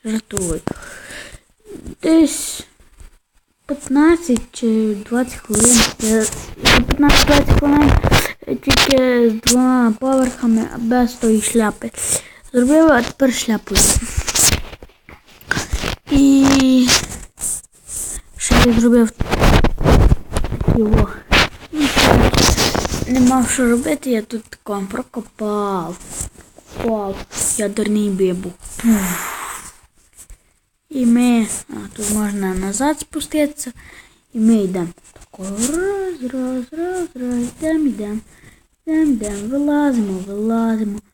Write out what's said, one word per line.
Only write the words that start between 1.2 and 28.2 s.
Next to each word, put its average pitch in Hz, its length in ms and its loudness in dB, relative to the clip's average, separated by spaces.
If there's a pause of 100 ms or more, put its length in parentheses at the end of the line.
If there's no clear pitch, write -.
Десь - 640 0 (1000)
п'ятнадцять 294 760 0 (100)
чи 220 440 0 (140)
двадцять 247 300 -4
хвилин. 226 380 2 (220)
Я 220 240 2
за 214 80 -4 (560)
п'ятнадцять-двадцять 285 720 4
хвилин 285 320 4 (540)
тільки 254 840 2
з 220 200 -4
двома 247 500 2
поверхами, 247 680 0 (100)
без 240 360 0
тої 220 280 2
шляпи. 220 500 -2 (640)
Зробив, 294 380 4
а 247 100 6
тепер 254 320 0
шляпу. - 420 -4 (2250)
І 269 760 4 (1500)
ще - 180 0 (100)
я 233 140 4
зробив 233 320 4 (1700)
його. 214 320 2 (2000)
Не 254 120 0
мав 247 300 4
що 247 200 0
робити, 277 400 -2
я 226 120 0
тут 220 220 -10
тако - 480 -8
прокопав. 202 1040 -6 (840)
Копав. 208 340 -4 (420)
Я 208 120 -2
дурний 208 400 -2
бибу. 185 420 -2 (300)